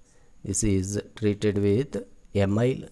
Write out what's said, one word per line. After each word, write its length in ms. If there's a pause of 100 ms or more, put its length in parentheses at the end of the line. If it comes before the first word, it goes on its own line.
(440)
This 200
is 360 (160)
treated 440
with 440 (300)
amyl 580